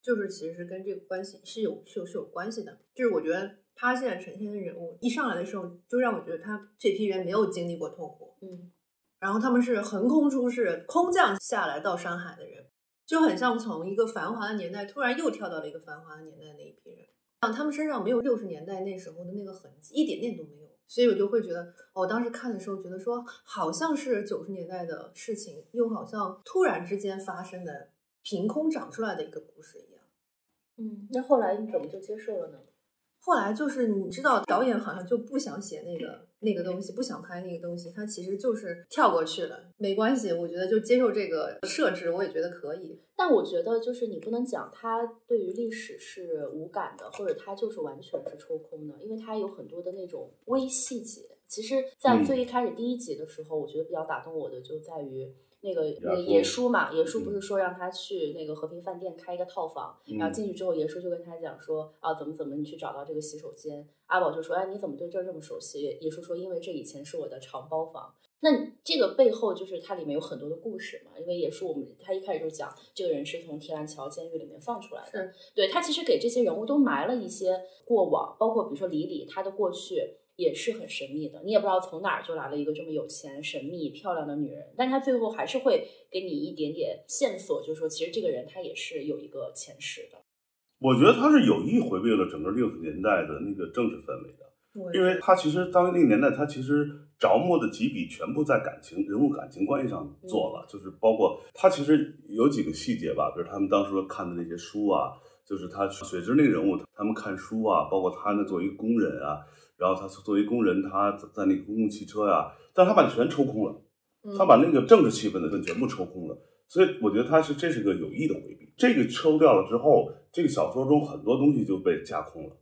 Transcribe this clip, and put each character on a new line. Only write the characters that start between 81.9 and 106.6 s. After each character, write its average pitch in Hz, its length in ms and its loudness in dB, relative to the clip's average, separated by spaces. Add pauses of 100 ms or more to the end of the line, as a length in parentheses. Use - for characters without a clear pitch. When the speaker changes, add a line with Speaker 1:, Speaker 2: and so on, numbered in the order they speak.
Speaker 2:
哪 190 140 0
儿 - 80 -6
就 165 100 -6
来 135 160 -6
了 147 60 -4
一 147 80 -2
个 151 80 -2
这 151 100 -6
么 160 80 -10
有 151 160 -4
钱、 139 340 -10
神 151 240 -6
秘、 160 260 -6
漂 180 240 -6
亮 156 120 -4
的 147 80 -6
女 147 160 -4
人， - 260 -16
但 262 140 0
他 269 80 2
最 262 200 2
后 220 120 0
还 - 160 -6
是 262 120 -2
会 214 280 2 (240)
给 185 120 -6
你 185 60 -8
一 156 240 -4
点 151 220 -4
点 165 320 -4
线 214 320 0
索， - 240 -4
就 147 100 -6
是 156 60 -6
说 160 100 -4
其 160 160 -4
实 165 60 -6
这 214 100 -4
个 185 80 -2
人 123 240 -4
他 185 80 -12
也 170 140 -10
是 151 300 -8
有 147 160 -4
一 - 80 -14
个 123 260 -10
前 - 260 -10
世 - 300 -10
的。 - 80 -20 (640)
Speaker 3:
我 131 160 6
觉 120 60 8
得 202 100 12
他 254 180 6
是 294 160 8
有 - 160 4
意 226 160 4
回 98 240 0
避 113 80 4
了 95 180 4
整 76 140 -8
个 92 80 -2
六 113 180 2
十 87 100 -8
年 80 220 -6
代 98 220 4
的 76 160 -4
那 95 160 -4
个 90 160 -6
政 117 180 0
治 - 100 -4
氛 - 260 -8
围 - 80 -18
的， - 580 -14
Speaker 1:
对。 180 80 2
Speaker 3:
因 185 80 6
为 180 140 4
他 196 120 8
其 180 160 6
实 180 220 0
当 180 220 6
那 175 80 4
个 156 60 10
年 110 140 6
代， 139 120 6
他 147 120 0
其 143 160 -4
实 147 240 2 (360)
着 95 180 6
墨 170 180 4
的 117 140 2
几 117 200 -2
笔 - 180 -6
全 - 260 -8
部 151 80 2
在 131 160 4
感 - 240 -6
情、 92 240 -4
人 101 140 0
物 143 100 6
感 - 180 -4
情 92 160 -2
关 139 200 0
系 117 40 -2
上 90 140 -6 (240)
做 - 240 0
了， - 160 -12
Speaker 2:
嗯。 - 20 -
Speaker 3:
就 101 120 -14
是 92 100 -12 (100)
包 110 140 8
括 95 240 4 (160)
他 185 160 8
其 143 140 -2
实 151 420 4
有 110 220 4
几 107 160 2
个 78 80 -4
细 107 260 -2
节 80 160 -2
吧， 71 220 0
比 87 40 -6
如 85 60 -4
他 101 140 -6
们 98 80 2
当 98 160 4
时 98 60 -8 (180)
看 92 180 -6
的 87 160 -6
那 82 60 -8
些 85 80 -8
书 104 320 -2
啊， 85 240 2 (340)
就 98 100 -6
是 90 120 -8
他 101 200 -2
水 - 320 -6
之 98 140 0
那 151 80 8
个 139 80 8
人 87 160 4